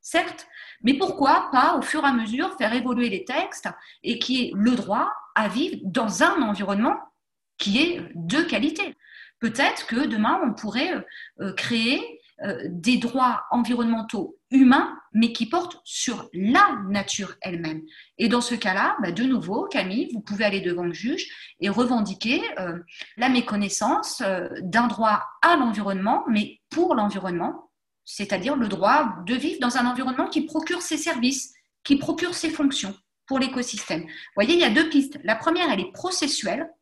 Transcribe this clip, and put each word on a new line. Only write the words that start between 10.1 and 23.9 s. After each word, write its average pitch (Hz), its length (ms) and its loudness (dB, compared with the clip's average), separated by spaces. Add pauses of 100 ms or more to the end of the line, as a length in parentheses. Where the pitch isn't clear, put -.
on 226 80 0
pourrait, 269 420 -4
euh, 196 60 -6 (400)
euh, 190 120 -6
créer, 233 480 0 (420)
euh, - 260 -6
des 180 280 2
droits 247 440 0 (100)
environnementaux 233 880 -2 (120)
humains, 269 440 6 (180)
mais 226 200 4
qui 233 140 -4
portent 349 360 -4
sur - 500 -6
la 247 440 4 (100)
nature 196 540 -4
elle-même. 160 400 -6 (360)
Et 233 120 2
dans 240 120 4
ce 240 140 -4
cas-là, 208 460 0
bah, 175 100 -2
de 190 120 -2
nouveau, 240 420 0
Camille, 208 480 -2
vous 214 80 -6
pouvez 208 240 -4
aller 196 160 2
devant 175 220 -2
le 175 100 -2
juge 247 340 -6 (320)
et 202 100 0
revendiquer, 226 720 0 (180)
euh, 175 180 -6 (400)
la 240 100 0
méconnaissance, 240 1000 0